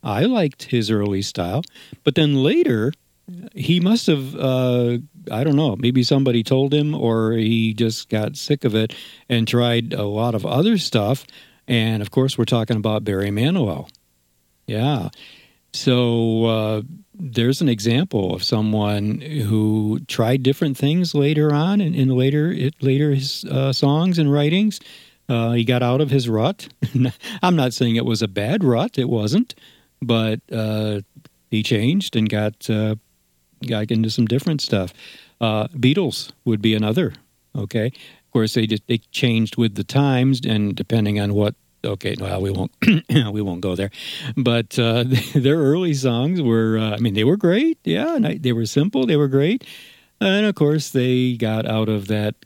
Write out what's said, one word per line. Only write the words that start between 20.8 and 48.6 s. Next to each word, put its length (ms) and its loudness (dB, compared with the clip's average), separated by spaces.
later 380 2
on 280 2
in, 140 -2
in 140 2
later, 420 2
it, 300 -2
later 300 2
his, 340 -2
uh, 280 0
songs 460 2
and 120 4
writings. 480 2
Uh, 260 0
he 100 2
got 180 0
out 200 2
of 100 0
his 180 0
rut. 380 -2
<laughs> 480 -2
I'm 140 4
not 180 2
saying 220 0
it 100 0
was 160 0
a 60 0
bad 360 -2
rut. 360 0
It 100 0
wasn't. 460 0
But, 420 0
uh, 500 -2
he 140 0
changed 520 0
and 140 2
got, 400 -4
uh, 260 0
got 240 -4
into 200 0
some 180 0
different 340 0
stuff. 320 -2
Uh, 280 0
Beatles 640 0
would 180 0
be 140 2
another, 380 0
okay? 320 -4
Of 440 -14
course, 220 2
they 140 0
just, 200 -4
they 100 0
changed 460 0
with 180 0
the 80 -4
times, 640 2
and 300 -2
depending 440 -2
on 140 -2
what, 220 0
okay, 360 -4
well, 220 -4
we 100 -2
won't, 200 -4
<clears throat> 500 0
we 100 -4
won't 200 -4
go 140 -2
there. 140 -4
But, 400 0
uh, 280 0
<laughs> 140 -8
their 240 4
early 360 2
songs 480 0
were, 360 2
uh, 140 -2
I 60 -6
mean, 180 0
they 80 2
were 140 4
great, 460 2
yeah, 320 -2
and 120 0
I, 100 -4
they 140 -2
were 140 -2